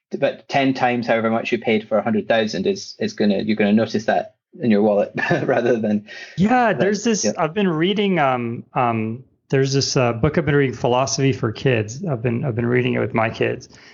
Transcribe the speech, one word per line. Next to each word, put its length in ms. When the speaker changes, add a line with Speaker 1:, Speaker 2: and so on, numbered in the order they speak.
Speaker 1:
but 300
ten 240
times 360
however 220
much 200
you 80
paid 300
for 100
a 40
hundred 260
thousand 400
is, 320
is 120
gonna, 300
you're 140
gonna 160
notice 320
that 320
in 100
your 120
wallet 300
<laughs> 160
rather 340
than 280
Speaker 2:
Yeah, 380
Speaker 1:
than, 40
Speaker 2:
there's 260
this, 200
Speaker 1:
yeah. 140
Speaker 2:
I've 160
been 140
reading, 500
um, 460
um, 500
there's 240
this, 240
uh, 160
book 240
I've 80
been 100
reading, 220
Philosophy 560
for 200
Kids. 520
I've 180
been, 220
I've 100
been 120
reading 260
it 60
with 160
my 160
kids. 400